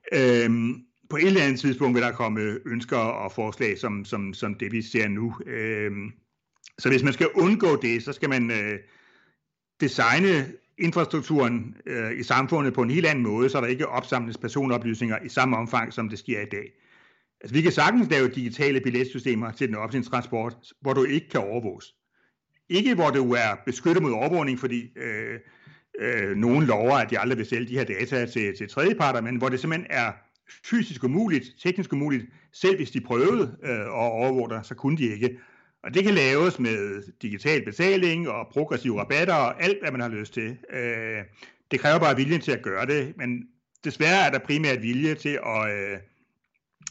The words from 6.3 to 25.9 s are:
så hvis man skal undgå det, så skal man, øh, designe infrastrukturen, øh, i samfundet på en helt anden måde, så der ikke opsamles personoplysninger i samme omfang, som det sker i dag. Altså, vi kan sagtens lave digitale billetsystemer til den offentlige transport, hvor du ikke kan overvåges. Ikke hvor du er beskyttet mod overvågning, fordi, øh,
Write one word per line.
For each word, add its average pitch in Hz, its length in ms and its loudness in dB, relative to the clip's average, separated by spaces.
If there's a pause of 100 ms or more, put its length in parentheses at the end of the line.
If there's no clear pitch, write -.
så - 100 0
hvis 131 140 4
man 139 100 2
skal 165 220 2
undgå 180 460 4
det, 117 220 0
så 143 100 -8
skal 147 160 -4
man, 120 220 0
øh, 104 280 -2 (1000)
designe 143 680 4 (300)
infrastrukturen, 143 1000 0 (100)
øh, 117 340 -6
i 120 40 -8
samfundet 135 500 2
på 127 80 2
en 120 80 0
helt 165 160 2
anden 143 180 2
måde, 113 260 2
så 131 120 0
der 120 60 0
ikke 127 200 -2
opsamles 120 500 -4
personoplysninger 117 880 -2
i - 40 -14
samme 131 280 2
omfang, 117 360 -2
som 113 160 -4
det 104 100 -10
sker 107 220 -4
i 101 100 -10
dag. 104 200 -10 (720)
Altså, 107 140 -4
vi 160 60 4
kan 165 100 4
sagtens 180 380 4
lave 135 180 4
digitale 131 540 -2
billetsystemer 123 720 -2
til 131 160 -2
den 107 80 -6
offentlige 113 340 -4
transport, 120 460 -4 (260)
hvor 135 120 0
du 135 100 4
ikke 147 260 0
kan 127 100 -2
overvåges. 104 540 -6 (760)
Ikke 208 260 2
hvor 160 140 4
du 127 240 2
er 110 320 0
beskyttet 165 380 2
mod 139 80 0
overvågning, 135 480 0
fordi, 123 380 -6
øh, 113 420 -8 (600)